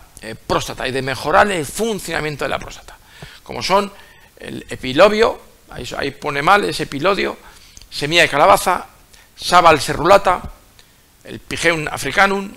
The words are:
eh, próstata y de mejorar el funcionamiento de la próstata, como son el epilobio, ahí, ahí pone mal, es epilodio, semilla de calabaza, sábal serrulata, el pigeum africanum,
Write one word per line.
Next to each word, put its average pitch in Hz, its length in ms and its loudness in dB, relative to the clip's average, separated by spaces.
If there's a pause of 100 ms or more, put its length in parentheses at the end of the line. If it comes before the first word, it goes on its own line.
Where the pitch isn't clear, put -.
(200)
eh, 110 140 -12
próstata - 520 -6
y 131 60 -6
de 135 100 -4
mejorar 156 480 2
el 170 160 -4
funcionamiento 160 800 -6
de 139 40 -2
la - 100 -4
próstata, - 380 -18 (460)
como - 200 -10
son 190 300 0 (460)
el - 320 -14
epilobio, 185 680 2 (300)
ahí, - 180 -14 (120)
ahí 143 140 -4
pone 143 280 -6
mal, 196 240 4
es 170 160 -4
epilodio, 160 560 -2 (540)
semilla 160 320 2
de 147 80 4
calabaza, 180 560 2 (500)
sábal 170 460 4
serrulata, 175 580 2 (840)
el - 160 -14
pigeum 165 500 -2
africanum, 196 680 0